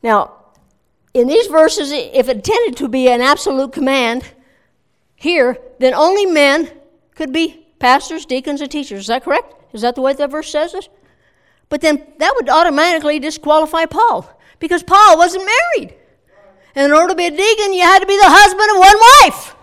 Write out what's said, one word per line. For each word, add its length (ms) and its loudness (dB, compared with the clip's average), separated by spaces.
Now, 300 -2
in 140 0
these 180 0
verses, 460 0
i-, 200 -8
if 160 0
it 140 -6
tended 360 -4
to 100 -8
be 200 0
an 120 0
absolute 520 -2
command 520 -4
here, 440 -2
then 160 0
only 320 0
men 460 0
could 180 -10
be 360 -6
pastors, 480 -2
deacons, 340 -8
and 100 -10
teachers. 320 -12
Is 40 -16
that 160 -6
correct? 320 -6
Is 100 -12
that 120 -4
the 80 -10
way 100 -2
that 180 -6
verse 200 -12
says 240 -6
it? 140 -14
But 120 -6
then 200 -2
that 180 -4
would 140 -6
automatically 680 0
disqualify 680 -4
Paul, 420 -2
because 240 -6
Paul 360 4
wasn't 260 0
married. 500 -4
And 120 0
in 60 2
order 160 4
to 60 -2
be 120 -4
a 40 -4
deacon, 440 -2
you 80 -2
had 160 6
to 80 -2
be 100 0
the 80 4
husband 460 4
of 80 2
one 200 6
wife. 640 6